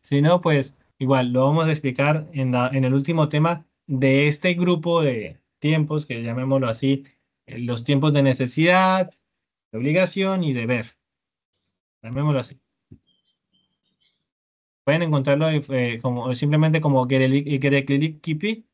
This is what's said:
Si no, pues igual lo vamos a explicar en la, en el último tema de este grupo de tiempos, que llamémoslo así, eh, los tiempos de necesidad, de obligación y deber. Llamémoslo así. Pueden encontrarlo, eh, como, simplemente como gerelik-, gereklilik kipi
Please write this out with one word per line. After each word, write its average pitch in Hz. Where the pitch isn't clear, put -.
Si 143
no, 170
pues 147
igual 127
lo 127
vamos 156
a 156
explicar 151
en 131
la, 123
en 135
el 131
último 151
tema 160
de 135
este 175
grupo 170
de 110
tiempos, 151
que 117
llamémoslo 127
así, 135
eh, 120
los 120
tiempos 143
de 143
necesidad, 180
de 113
obligación 180
y 147
deber. 120
Llamémoslo 135
así. -
Pueden 156
encontrarlo, 147
eh, 127
como, 123
simplemente 151
como 139
gerelik-, 135
gereklilik 139
kipi 202